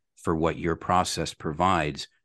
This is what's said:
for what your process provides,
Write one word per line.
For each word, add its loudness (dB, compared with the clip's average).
for -2
what 0
your -2
process 0
provides, 0